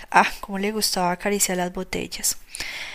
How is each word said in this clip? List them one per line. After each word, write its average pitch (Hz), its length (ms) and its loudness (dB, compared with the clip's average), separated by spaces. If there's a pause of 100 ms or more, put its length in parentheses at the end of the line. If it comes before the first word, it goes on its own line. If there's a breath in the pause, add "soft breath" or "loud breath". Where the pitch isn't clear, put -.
Ah, - 300 6
cómo 196 180 -6
le 196 140 0
gustaba 196 400 2
acariciar 196 460 0
las 180 160 0
botellas. - 640 -4 (580 loud breath)